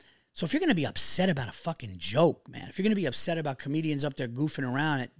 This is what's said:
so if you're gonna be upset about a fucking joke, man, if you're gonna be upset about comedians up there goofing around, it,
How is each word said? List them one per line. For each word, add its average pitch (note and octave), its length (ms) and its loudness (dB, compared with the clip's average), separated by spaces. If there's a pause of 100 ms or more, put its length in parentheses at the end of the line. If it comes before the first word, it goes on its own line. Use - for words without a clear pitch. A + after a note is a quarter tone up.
(320)
so - 140 -6
if - 60 -4
you're D4 80 4
gonna D#4+ 140 4
be D3+ 120 2
upset - 420 2
about C3+ 200 0
a - 40 -12
fucking A2+ 460 -8
joke, A2 500 2
man, A#2 200 -12
if - 80 -16
you're F#3+ 80 -2
gonna G#3+ 120 4
be F3+ 100 0
upset D#3+ 320 0
about C#3+ 200 -4
comedians D3+ 460 -2
up C#3+ 120 -2
there B2+ 100 -4
goofing C3+ 420 -2
around, C#3+ 320 2
it, A#2+ 200 -6